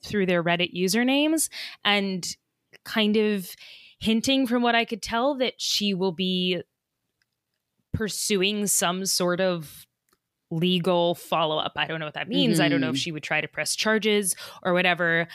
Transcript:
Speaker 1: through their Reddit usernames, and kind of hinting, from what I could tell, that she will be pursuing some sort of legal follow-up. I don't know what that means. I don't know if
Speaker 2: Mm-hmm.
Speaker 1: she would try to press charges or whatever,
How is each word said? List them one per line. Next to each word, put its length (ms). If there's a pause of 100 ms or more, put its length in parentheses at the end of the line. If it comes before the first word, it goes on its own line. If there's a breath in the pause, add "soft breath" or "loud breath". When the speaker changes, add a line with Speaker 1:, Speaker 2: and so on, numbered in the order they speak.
Speaker 1:
through 220
their 180
Reddit 300
usernames, 760 (360 loud breath)
and 420 (580)
kind 320
of 340 (500 loud breath)
hinting, 460
from 160
what 120
I 100
could 180
tell, 360
that 180
she 380
will 180
be 500 (1300)
pursuing 760
some 400
sort 340
of 460 (640)
legal 640
follow-up. 640
I 100
don't 140
know 60
what 80
that 140
means. 320
I 80
don't 120
know 80
if 60
Speaker 2:
Mm-hmm. 60
Speaker 1:
she 120
would 100
try 180
to 80
press 280
charges 580 (280 loud breath)
or 100
whatever, 640